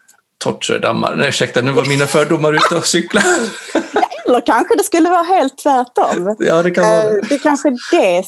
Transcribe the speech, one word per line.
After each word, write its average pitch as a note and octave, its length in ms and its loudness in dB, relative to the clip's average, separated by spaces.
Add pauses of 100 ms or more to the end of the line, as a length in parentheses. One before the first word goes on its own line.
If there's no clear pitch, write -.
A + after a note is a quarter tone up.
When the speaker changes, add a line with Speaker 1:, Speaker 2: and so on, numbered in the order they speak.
(380)
Speaker 1:
torrt G#2+ 260 -6
så - 80 -2
det A2 60 0
dammar. A2+ 380 -2
Nej, C#3+ 120 0
ursäkta, B2+ 320 -2
nu C3+ 120 -2
var C3+ 120 2
mina C#3 220 0
fördomar D3+ 460 0
ute D3+ 240 0
och D#3+ 100 -2
cykla. F#3 400 0
Speaker 2:
<laughs> E4+ 1000 -2
Eller B3 140 2
kanske C#4 360 0
det G4 80 0
skulle E4+ 260 2
vara F4 120 2
helt E4 360 0
tvärtom. A3 800 0
Speaker 1:
Ja, E3 240 2
det F3 80 0
kan F3+ 140 2
vara A3 200 4
Speaker 2:
Eh, G#3+ 60 0
Speaker 1:
det. G#3 180 0
Speaker 2:
det C#4 60 0
är C#4+ 40 -2
kanske D4 320 0 (200)
det G3+ 380 2